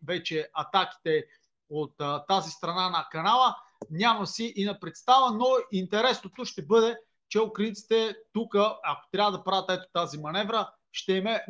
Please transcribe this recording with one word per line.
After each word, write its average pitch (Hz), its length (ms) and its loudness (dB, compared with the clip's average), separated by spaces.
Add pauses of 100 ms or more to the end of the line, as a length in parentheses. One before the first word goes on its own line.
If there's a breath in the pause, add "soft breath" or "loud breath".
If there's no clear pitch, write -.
вече 165 480 -4
атаките 156 720 0 (460 soft breath)
от, 147 280 -6
а, 143 280 -4
тази 180 240 0
страна 180 400 -4
на 165 200 -4
канала, 220 460 2 (340 loud breath)
няма 208 360 2
си 226 300 -8
и 196 80 -2
на 202 160 -4
представа, 247 520 4
но 226 140 0 (260)
интересното 208 720 -2
ще 180 220 -10
бъде, 226 300 4 (320)
че 214 120 0
украинците 220 760 -2 (160)
тук, 220 220 -2 (280)
ако - 300 -6
трябва 202 200 2
да 190 120 -8
правят 190 260 0
ето 185 220 -4
тази 151 260 -4
маневра, 196 520 -4 (220)
ще - 200 -2
им 190 140 0
е 226 240 -2